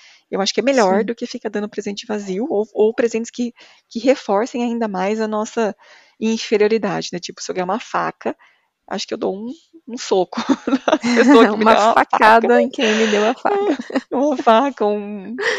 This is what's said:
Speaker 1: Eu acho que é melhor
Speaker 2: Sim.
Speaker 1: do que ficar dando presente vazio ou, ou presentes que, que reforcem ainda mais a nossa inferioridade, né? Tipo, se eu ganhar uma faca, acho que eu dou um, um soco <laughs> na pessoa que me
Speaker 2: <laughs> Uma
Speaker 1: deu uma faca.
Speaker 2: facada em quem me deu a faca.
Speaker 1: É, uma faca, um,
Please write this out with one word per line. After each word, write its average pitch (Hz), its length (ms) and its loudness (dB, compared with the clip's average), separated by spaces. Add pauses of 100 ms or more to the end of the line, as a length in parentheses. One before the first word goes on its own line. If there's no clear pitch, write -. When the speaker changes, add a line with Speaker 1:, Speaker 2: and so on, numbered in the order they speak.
(300)
Speaker 1:
Eu 185 100 -4
acho 190 140 -2
que 214 60 0
é - 20 -2
melhor 220 420 2
Speaker 2:
Sim. - 0 -
Speaker 1:
do 233 100 -4
que 247 120 -8
ficar - 220 -10
dando 208 200 -6
presente 202 380 -10
vazio 202 440 -6
ou, 214 240 0
ou 220 200 2
presentes 233 360 -2
que, 240 220 -6 (360)
que - 120 -10
reforcem 233 640 0
ainda 233 240 -2
mais 202 320 -2
a 220 80 -2
nossa 214 480 -4 (440)
inferioridade, 208 920 0
né? 175 80 -6
Tipo, - 220 -14
se - 80 -10
eu - 40 -6
ganhar 185 120 -2
uma 190 140 -2
faca, - 560 -4 (520)
acho - 180 -8
que - 80 -8
eu 220 40 -8
dou 190 180 -4
um, 220 120 -10 (400)
um 240 100 -12
soco 190 420 -2
<laughs> - 280 -4
na 254 300 0 (160)
pessoa 233 340 6
que 208 100 -2
me 214 80 2
Speaker 2:
<laughs> - 0 -
Uma 220 100 6
Speaker 1:
deu - 0 -
uma - 0 -
faca. - 540 4
Speaker 2:
facada 233 320 6
em 247 80 -2
quem 220 260 0
me 226 120 2
deu 208 180 2
a 247 80 0
faca. 403 420 -2 (340)
Speaker 1:
É, - 60 -4
uma 277 200 0
faca, 247 500 2
um, 208 540 -6 (180)